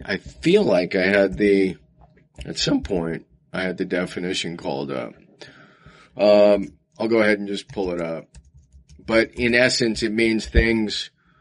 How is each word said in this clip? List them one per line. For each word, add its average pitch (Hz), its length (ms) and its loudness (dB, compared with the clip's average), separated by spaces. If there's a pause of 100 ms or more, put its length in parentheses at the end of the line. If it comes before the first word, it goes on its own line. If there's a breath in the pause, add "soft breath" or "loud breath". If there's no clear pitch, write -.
I 98 120 -6
feel - 460 0
like 90 320 0
I 92 80 2
had 98 340 2
the, 98 400 2 (680)
at - 140 -10
some 277 240 -2
point, 82 440 -4 (260)
I 92 100 -6
had 92 140 -4
the 92 80 -4
definition 90 720 -6
called 71 340 -8
up. 62 240 -8 (1000 loud breath)
Um, 104 520 6 (300)
I'll 113 100 -2
go 113 120 2
ahead 104 180 2
and 101 100 -8
just 98 200 -8
pull 95 220 -6
it 87 100 -6
up. 82 280 -8 (760)
But 113 300 0
in 120 200 0
essence, 120 480 2
it 107 100 -2
means 113 340 0
things 113 640 0 (300)